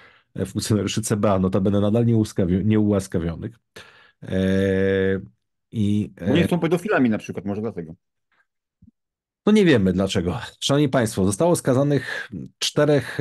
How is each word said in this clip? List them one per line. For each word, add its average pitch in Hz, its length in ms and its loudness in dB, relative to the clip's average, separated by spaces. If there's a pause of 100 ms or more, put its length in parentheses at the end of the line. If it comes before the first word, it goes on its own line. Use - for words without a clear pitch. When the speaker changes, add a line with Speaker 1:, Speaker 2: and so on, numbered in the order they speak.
(360)
Speaker 1:
e, 95 100 -4
funkcjonariuszy 104 560 -2
C 107 160 -2
B 104 140 2
A, 95 80 2
notabene 98 420 0
nadal 110 240 2
nieuskawi-, 107 600 0
nieułaskawionych. 98 960 -2 (640)
E, 95 960 0 (540)
i, 104 380 -2 (140)
Speaker 2:
Bo 123 60 2
nie 175 120 4
Speaker 1:
e, - 20 0
Speaker 2:
są 175 120 0
pedofilami 165 500 0
na 107 80 0
przykład, 90 280 -10
może 101 160 -6
dlatego. 87 320 -10 (1500)
Speaker 1:
No 214 60 4
nie 208 140 6
wiemy 101 280 4
dlaczego. 92 460 -2 (200)
Szanowni 143 300 2
państwo, 110 360 0
zostało 165 300 2
skazanych 139 760 -2 (280)
czterech - 600 0